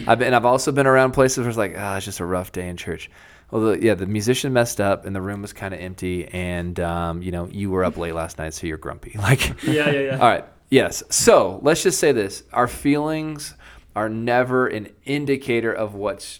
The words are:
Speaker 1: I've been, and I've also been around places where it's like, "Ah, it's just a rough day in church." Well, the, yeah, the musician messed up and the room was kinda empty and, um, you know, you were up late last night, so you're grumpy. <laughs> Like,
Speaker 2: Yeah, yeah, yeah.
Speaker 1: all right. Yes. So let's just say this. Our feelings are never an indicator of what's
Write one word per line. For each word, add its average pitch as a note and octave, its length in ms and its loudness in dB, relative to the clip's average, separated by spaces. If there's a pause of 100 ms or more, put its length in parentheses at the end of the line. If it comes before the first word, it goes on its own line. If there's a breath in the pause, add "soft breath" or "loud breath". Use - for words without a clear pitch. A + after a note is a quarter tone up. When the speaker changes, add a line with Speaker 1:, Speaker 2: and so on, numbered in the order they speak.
Speaker 1:
I've A2+ 120 6
been, B2 80 2
and B2+ 80 4
I've A#2 100 4
also B2+ 260 4
been C3+ 160 4
around C3 240 6
places C3 280 4
where A#2+ 100 -2
it's A2+ 80 -4
like, F#2+ 200 -2
"Ah, G2 200 -4
it's F#2+ 80 -6
just G2 140 -10
a F2+ 60 -4
rough F2+ 260 -4
day F2+ 180 -6
in F2 80 -8
church." - 340 -10 (400 soft breath)
Well, A2+ 100 0 (120)
the, - 100 0
yeah, A2 100 4
the F#2 140 -2
musician A#2 460 0
messed A#2+ 280 2
up G2 240 0
and G2 100 -6
the F#2+ 60 -4
room G2+ 220 -8
was G2+ 100 -12
kinda F#2+ 240 -10
empty F2+ 520 -6
and, F2 500 -6
um, E2+ 420 -4
you F2+ 100 -6
know, F2 200 -6
you G2+ 180 -6
were F#2 140 0
up E2+ 140 -2
late E2+ 180 -6
last E2 240 -6
night, D#2+ 160 -8
so - 100 -10
you're D#2 120 -6
grumpy. - 380 -14
<laughs> G#2+ 40 -8
Like, A#2+ 440 0
Speaker 2:
Yeah, D3 280 0
yeah, C#3 80 0
yeah. C3+ 200 -2
Speaker 1:
all A#2 100 6
right. F#2 160 0 (240)
Yes. A#2 400 2
So A2+ 520 4
let's D#3+ 220 2
just - 160 2
say D3+ 140 4
this. G2+ 300 -2 (100)
Our B2 140 2
feelings D3+ 840 -2 (420 loud breath)
are G#2+ 140 -2
never B2 580 2
an G#2 200 -6 (180)
indicator C3+ 680 0
of G#2+ 200 -4
what's G2+ 460 -6